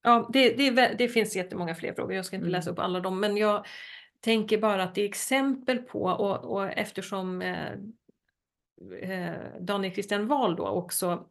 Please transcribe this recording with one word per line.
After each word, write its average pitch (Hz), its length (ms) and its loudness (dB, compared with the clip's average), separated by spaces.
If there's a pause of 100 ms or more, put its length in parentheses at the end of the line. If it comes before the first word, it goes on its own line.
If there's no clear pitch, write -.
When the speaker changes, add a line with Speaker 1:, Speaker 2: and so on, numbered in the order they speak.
Speaker 1:
ja, 233 300 6
det, 262 200 8
det 269 140 4
är 254 40 4
vä-, 240 260 6
det 247 100 4
finns 226 280 2
jättemånga 175 400 -4
fler - 180 -6
frågor. - 200 -4
Jag 185 120 -4
ska - 100 -8
inte 190 120 -4
Speaker 2:
Mm. 175 40 0
Speaker 1:
läsa 180 200 -2
upp 175 80 -6
alla 180 200 0
dem, 185 200 -2
men 208 180 0
jag 208 280 2 (560)
tänker 220 400 2
bara 202 220 2
att 180 120 -4
det 202 60 0
är 208 80 2
exempel 262 680 0
på, - 260 -6
och, 196 480 0
och 196 200 -2
eftersom, 185 680 -6
eh, 180 300 -4 (1300)
eh, 175 600 -8
Daniel 190 320 -2
Christian 208 340 -2
Wahl 247 280 2
då - 120 -4
också 175 640 -2